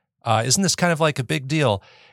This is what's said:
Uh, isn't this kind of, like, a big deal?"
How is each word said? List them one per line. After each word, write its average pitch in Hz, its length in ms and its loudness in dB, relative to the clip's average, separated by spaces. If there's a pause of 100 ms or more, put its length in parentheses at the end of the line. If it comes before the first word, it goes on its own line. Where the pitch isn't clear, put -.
(240)
Uh, 113 220 2
isn't 135 160 0
this 180 140 0
kind 175 160 2
of, 151 80 -2
like, 156 180 0
a 131 60 -2
big 135 240 -6
deal?" 135 340 0 (300)